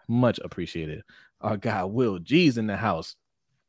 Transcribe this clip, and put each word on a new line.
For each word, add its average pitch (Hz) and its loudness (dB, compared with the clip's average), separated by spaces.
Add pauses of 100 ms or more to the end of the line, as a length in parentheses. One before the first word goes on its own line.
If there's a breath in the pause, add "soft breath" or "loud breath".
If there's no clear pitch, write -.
Much 120 4
appreciated. 80 -8 (380 soft breath)
Our 104 -2
guy, 101 -2
Will 104 0
G's 127 4
in 110 0
the 98 -2
house. 90 -2 (520)